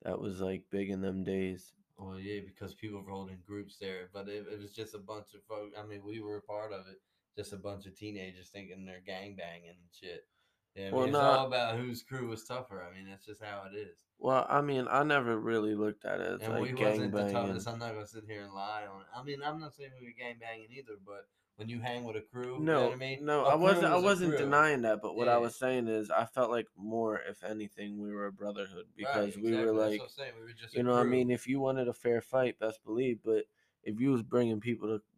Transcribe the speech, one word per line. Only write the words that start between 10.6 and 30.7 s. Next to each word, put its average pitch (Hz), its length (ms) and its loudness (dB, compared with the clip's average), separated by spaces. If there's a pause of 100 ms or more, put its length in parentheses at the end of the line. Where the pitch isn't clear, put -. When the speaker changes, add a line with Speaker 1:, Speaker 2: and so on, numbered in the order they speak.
Speaker 2:
Yeah, 98 140 -8
I - 20 -6
Speaker 1:
Well, 127 120 2
Speaker 2:
mean, 131 80 2
it's 143 80 4
Speaker 1:
not 139 220 8
Speaker 2:
all 131 60 0
about 120 320 0
whose 123 240 -6
crew 127 260 -8
was 110 160 -8
tougher. 120 380 -10
I 90 120 -14
mean, 95 140 -16
that's 98 180 -18
just 107 160 -16
how 101 280 -10
it 101 60 -12
is. 101 300 -12 (120)
Speaker 1:
Well, 127 300 4
I 143 140 6
mean, 135 280 0
I 135 120 6
never 131 360 4
really 107 360 2
looked 107 300 0
at 95 160 -2
it 90 60 -2
as, 95 160 -2
Speaker 2:
And 113 100 -2
Speaker 1:
like, 104 100 2
Speaker 2:
we - 120 -2
wasn't 107 380 2
the 104 120 2
Speaker 1:
gangbanging. 101 80 0
Speaker 2:
toughest. 98 360 0
I'm 117 100 -6
not 117 160 -6
gonna 107 120 -8
sit 110 200 -16
here 104 180 -10
and 98 100 -14
lie 104 320 -6
on 98 160 -14
it. - 120 -20
I 127 80 -10
mean, 139 200 -8
I'm 151 180 -4
not 147 140 -12
saying 139 240 -16
we 123 80 -16
were 117 60 -16
gangbanging 113 580 -12
either, 123 340 -14
but 101 240 -16 (280)
when 110 120 -10
you 120 120 -6
hang 123 240 -4
with 110 120 -6
a 107 60 -4
crew, 123 220 -10
you 127 160 -6
know 156 40 0
Speaker 1:
No, 151 200 6
Speaker 2:
what 120 100 2
I - 20 -6
mean? 135 280 -6
Speaker 1:
no, 147 200 2
Speaker 2:
A 135 60 8
Speaker 1:
I 147 40 8
wasn't, 175 320 6
Speaker 2:
crew 165 80 6
Speaker 1:
I 180 40 6
Speaker 2:
is 180 40 6
a - 20 2
Speaker 1:
wasn't 180 280 4
Speaker 2:
crew. 143 60 2
Speaker 1:
denying 147 440 6
that, 107 200 4
but 92 120 -4
what 120 140 2
I 120 60 8
Speaker 2:
Yeah. 120 40 8
Speaker 1:
was 117 180 2
saying 127 320 2
is 110 220 0
I 101 140 4
felt 117 260 2
like 117 260 0
more, 110 440 0
if 98 220 -10
anything, 104 560 -8
we 104 140 -6
were 101 140 -4
a 98 60 -6
brotherhood 98 540 -8
Speaker 2:
Right, - 100 -20
Speaker 1:
because 104 420 -2
we 113 160 0
were, 113 180 4
Speaker 2:
exactly. 107 60 4
That's 110 120 4
Speaker 1:
like, 107 100 0
Speaker 2:
what - 40 -8
I'm - 60 -12
saying. 131 260 -10
We 113 60 -16
were 117 100 -16
just 117 220 -16